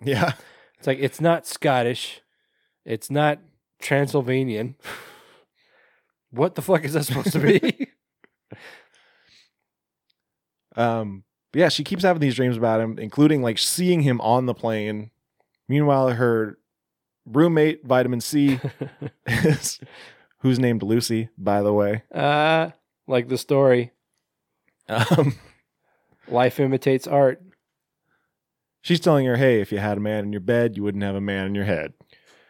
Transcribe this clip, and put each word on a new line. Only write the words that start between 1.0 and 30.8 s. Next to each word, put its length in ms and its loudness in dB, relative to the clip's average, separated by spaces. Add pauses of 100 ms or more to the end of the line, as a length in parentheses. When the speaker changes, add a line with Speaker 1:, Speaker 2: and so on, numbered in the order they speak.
Speaker 2:
it's 200 -4
not 260 0
Scottish. 760 -2 (640)
It's 260 -8
not 280 0 (420)
Transylvanian. 1000 -2
<laughs> 60 -20 (1500)
What 220 -2
the 60 -6
fuck 240 0
is 80 -6
that 140 -2
supposed 260 -2
to 60 -2
be? 540 2
<laughs> 60 -20 (2750)
Speaker 1:
Um, 480 -2 (280)
but 80 0
yeah, 80 4
she 160 -2
keeps 180 -6
having 180 2
these 140 0
dreams 220 0
about 240 0
him, 180 -6
including, 440 2
like, 160 -2
seeing 440 0
him 180 0
on 260 2
the 80 -2
plane. 560 -6 (580)
Meanwhile, 420 2
her 480 0 (680)
roommate, 600 2
Vitamin 360 0
C, 400 0 (340)
<laughs> 320 -16
is, 540 0 (600)
who's 180 2
named 240 2
Lucy, 560 -2
by 240 0
the 100 2
way. 300 0 (120)
Speaker 2:
Uh, 560 0 (360)
like 220 -2
the 100 -2
story. 540 2 (960)
Speaker 1:
Um, 480 0 (920)
Speaker 2:
Life 320 0
imitates 460 0
art. 340 2 (1400)
Speaker 1:
She's 180 0
telling 260 4
her, 100 0
"Hey, 240 4
if 120 -4
you 60 -2
had 180 -2
a 40 -4
man 240 -4
in 80 -6
your 80 -6
bed, 360 0
you 60 -6